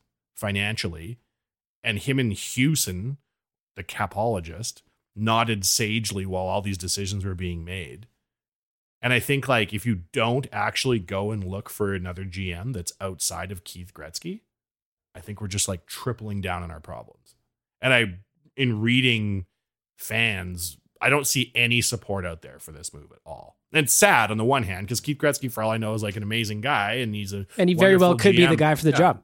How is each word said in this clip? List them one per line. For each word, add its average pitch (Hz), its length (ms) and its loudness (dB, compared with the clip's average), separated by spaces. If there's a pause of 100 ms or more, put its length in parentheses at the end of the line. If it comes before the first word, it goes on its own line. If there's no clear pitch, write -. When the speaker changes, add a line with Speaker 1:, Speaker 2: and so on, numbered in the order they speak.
(340)
Speaker 1:
financially. 101 840 -4 (680)
And 107 160 -2
him 135 200 -2
and 120 140 0
Hewson, 127 840 -2 (580)
the 95 80 -12
capologist, 98 960 -4 (340)
nodded 110 500 2
sagely 104 600 0
while 92 200 -2
all 95 160 0
these 98 160 -4
decisions 95 480 -4
were 95 100 -4
being 87 300 -6
made. 90 420 -12 (920)
And 123 120 2
I 120 60 4
think, 139 280 -2
like, 113 260 2
if 107 120 -6
you 107 160 0 (100)
don't 120 400 0
actually 110 480 0
go 98 320 -4
and 104 120 -4
look 95 260 -8
for 98 240 -2
another 90 320 -6
G 92 260 -6
M 92 220 -8
that's 87 260 -8
outside 92 520 -6
of 92 120 -12
Keith 90 300 -16
Gretzky, 120 480 -12 (720)
I 90 60 -16
think 101 200 -12
we're 107 80 -8
just, 98 200 -2
like, 92 180 -6
tripling 107 560 -6
down 90 220 -4
on 85 80 -10
our 78 80 -14
problems. - 560 -18 (440)
And 131 140 2
I, 107 240 2 (380)
in 123 260 0
reading 113 640 2 (520)
fans, 92 800 -4 (240)
I 120 80 4
don't 139 180 2
see - 260 0
any 120 280 4
support 98 440 -2
out 82 160 -8
there 65 180 -20
for - 120 -18
this 76 220 -14
move 73 180 -20
at - 140 -20
all. - 320 -18 (140)
And 156 140 2
it's - 80 2
sad 131 380 6
on 107 60 0
the 110 80 0
one 131 180 4
hand, 98 240 -6
'cause 117 120 -4
Keith 147 200 -4
Gretzky, 139 320 0
for 113 100 -4
all 110 100 2
I 113 60 0
know, 110 160 -2
is, 110 100 -2
like, 104 120 -4
an 107 80 -6
amazing 107 380 -2
guy, 110 320 0
and 120 200 -2
he's 101 200 -6
a 98 120 -6 (120)
Speaker 2:
And 180 120 4
he 180 60 4
very 190 220 8
well 180 120 8
Speaker 1:
wonderful 196 220 6
Speaker 2:
could 175 40 4
be 170 80 8
the 170 40 8
Speaker 1:
G 147 60 6
M. - 40 6
Speaker 2:
guy 151 180 4
for 147 80 -4
the 156 80 8
Speaker 1:
Yeah. 139 60 2
Speaker 2:
job. 165 260 4